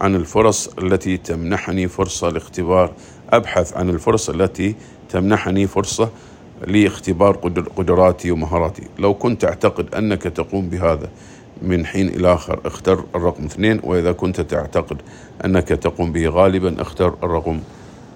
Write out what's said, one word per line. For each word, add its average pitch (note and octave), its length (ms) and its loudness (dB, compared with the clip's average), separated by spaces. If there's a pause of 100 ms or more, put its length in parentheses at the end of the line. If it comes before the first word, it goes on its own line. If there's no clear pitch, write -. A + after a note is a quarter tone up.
عن G2 140 2
الفرص G#2 520 2
التي F#2 500 -2
تمنحني F2+ 680 -4
فرصة F2+ 420 -4
لاختبار، F2 640 0 (380)
أبحث - 480 0
عن F2+ 120 0
الفرص G#2+ 400 0
التي F#2+ 460 0 (340)
تمنحني F#2+ 580 2
فرصة G#2+ 420 -2 (580)
لاختبار G2+ 680 4
قدر-، F2 400 -4
قدراتي F2+ 560 4
ومهاراتي. E2 520 -2 (160)
لو G2+ 140 4
كنت A#2 280 -2
تعتقد F#2 540 0
أنك G2+ 260 0
تقوم F2 480 -4
بهذا E2 400 0 (520)
من F2 240 0
حين F#2+ 220 0
إلى F2+ 260 2
آخر، - 320 -2
اختر F2+ 380 0 (120)
الرقم E2+ 300 -2
اثنين، G#2+ 380 0
وإذا F2 280 0
كنت F2+ 300 -2
تعتقد D#2 600 -4 (440)
أنك F#2 220 2
تقوم E2 440 0
به D#2+ 180 0
غالبًا، F#2 520 2
اختر F2 420 0
الرقم، E2 360 -2 (560)